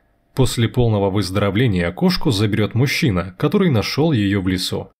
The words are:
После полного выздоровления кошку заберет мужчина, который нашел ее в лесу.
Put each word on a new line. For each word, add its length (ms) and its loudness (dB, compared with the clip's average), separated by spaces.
После 340 0
полного 440 0
выздоровления 800 0
кошку 400 0
заберет 420 0
мужчина, 640 0
который 320 0
нашел 420 0
ее 300 0
в 60 -2
лесу. 520 -4